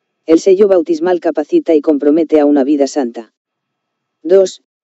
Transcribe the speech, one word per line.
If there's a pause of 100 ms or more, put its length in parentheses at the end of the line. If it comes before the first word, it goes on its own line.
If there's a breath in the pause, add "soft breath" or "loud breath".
(260)
El
sello
bautismal
capacita
y
compromete
a
una
vida
santa. (880)
Dos, (200)